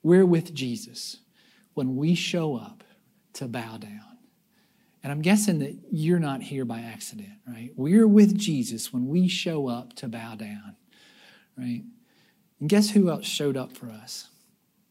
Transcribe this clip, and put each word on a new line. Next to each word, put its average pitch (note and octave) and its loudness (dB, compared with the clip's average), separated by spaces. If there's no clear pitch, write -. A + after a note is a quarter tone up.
We're F3+ 8
with E3 2
Jesus A#2+ -8
when C3 -2
we D#3+ 2
show D#3+ -2
up - -16
to C3+ -10
bow A2+ -10
down. G#2+ -18
And C#3 -8
I'm D3+ -4
guessing F#3 2
that C#3 -6
you're E3+ 2
not C#3+ -2
here C3+ -6
by A#2 -8
accident, A2 -16
right? A#2+ -14
We're G3 6
with G#3 8
Jesus A#2+ -4
when B2+ -4
we F3+ 2
show D#3 -4
up A#2+ -8
to B2 -12
bow A2+ -12
down, G#2 -16
right? B2 -6
And D3 -2
guess G#3 4
who F#3+ 4
else - -6
showed C#3+ -2
up B2+ -10
for A#2+ -16
us? - -18